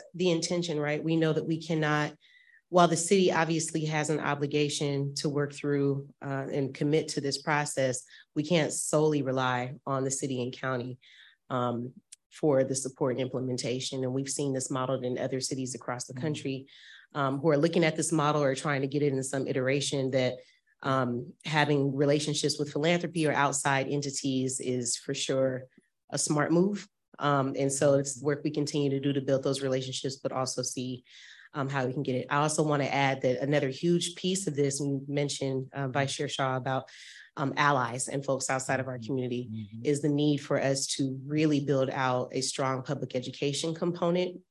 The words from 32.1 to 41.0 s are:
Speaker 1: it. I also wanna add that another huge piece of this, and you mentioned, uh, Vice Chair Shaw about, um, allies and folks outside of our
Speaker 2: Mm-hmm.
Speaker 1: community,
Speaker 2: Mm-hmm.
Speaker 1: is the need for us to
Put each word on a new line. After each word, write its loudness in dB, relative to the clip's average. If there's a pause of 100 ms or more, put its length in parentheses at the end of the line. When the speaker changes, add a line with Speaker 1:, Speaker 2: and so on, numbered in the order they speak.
Speaker 1:
it. -4
I 2
also 2
wanna 2
add 0
that 2
another 2
huge 0
piece -2
of -4
this, 0
and -2
you -2
mentioned, -2
uh, -4
Vice 0
Chair -4
Shaw -2
about, -4 (460)
um, -2
allies 2
and -4
folks -2
outside 0
of -6
our -8
Speaker 2:
Mm-hmm. -12
Speaker 1:
community, -4
Speaker 2:
Mm-hmm. -8
Speaker 1:
is 2
the 2
need 4
for -2
us 0
to -2